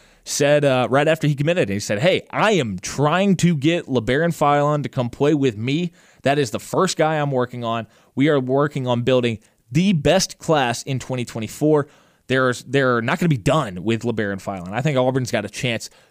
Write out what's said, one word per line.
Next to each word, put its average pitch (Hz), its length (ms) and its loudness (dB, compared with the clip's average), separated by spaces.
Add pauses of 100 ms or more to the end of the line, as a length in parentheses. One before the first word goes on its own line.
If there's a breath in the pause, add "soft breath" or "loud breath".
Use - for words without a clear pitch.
(240 soft breath)
said, 143 400 2
uh, 127 260 2
right 143 180 4
after 156 180 0
he 151 80 2
committed, 147 340 0
he 101 120 -2
said, 104 180 -2
"Hey, 156 320 0
I 202 220 2
am 117 260 0
trying 175 600 0
to 175 180 2
get 156 300 0
LeBaron 127 420 0
Philon 147 540 2
to 123 60 -8
come 123 220 -4
play 143 240 2
with 135 220 0
me. 143 340 -2 (320 soft breath)
That 139 160 2
is 139 120 0
the 110 100 -6
first 175 360 -2
guy 156 200 0
I'm 147 140 -2
working 123 340 -4
on. 113 240 -6 (260 soft breath)
We 135 140 2
are 151 100 4
working 135 480 0
on 123 160 0
building 123 380 2 (300 soft breath)
the 185 240 2
best 156 440 0
class 131 440 0
in 131 160 -6
twenty 123 260 -6
twenty-four." 143 640 0 (380 soft breath)
There's, 131 380 0
they're 127 360 2
not 135 180 -2
gonna 175 100 0
be 147 100 2
done 104 460 -2
with 110 180 0
LeBaron 107 400 -4
Philon. 92 300 -8
I 117 100 -4
think 139 160 0
Auburn's 127 320 0
got 107 160 -2
a 98 40 -10
chance - 380 -6 (220 soft breath)